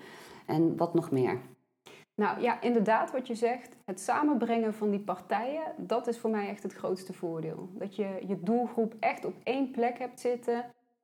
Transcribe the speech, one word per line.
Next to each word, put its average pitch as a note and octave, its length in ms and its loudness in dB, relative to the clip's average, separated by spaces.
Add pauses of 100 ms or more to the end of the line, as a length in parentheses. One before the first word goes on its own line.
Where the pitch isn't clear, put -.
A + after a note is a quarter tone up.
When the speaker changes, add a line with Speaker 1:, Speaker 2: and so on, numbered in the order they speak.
(460)
Speaker 1:
En E3 300 4
wat E3+ 180 0
nog E3 160 2
meer? B2 280 2 (760)
Speaker 2:
Nou - 260 0
ja, A#3+ 200 2
inderdaad, A#3 520 4
wat B3+ 140 -2
je A#3 80 -4
zegt, A#3 500 0
het F#3+ 160 -6
samenbrengen A#3 760 2
van G#3 160 0
die G3+ 100 2
partijen, G#3+ 600 -2 (140)
dat G#3+ 300 -2
is A#3 120 0
voor A3+ 120 0
mij G#3 180 0
echt G#3 140 -8
het F#3+ 100 -6
grootste F#3+ 400 -4
voordeel. E3 600 -6
Dat G3 240 -8
je G3 300 -4
je F3+ 160 -2
doelgroep A3+ 560 2
echt B3 260 0
op F#3 180 -4
één C4 280 0
plek A#3+ 280 0
hebt B3 220 -8
zitten A#3+ 440 0 (400)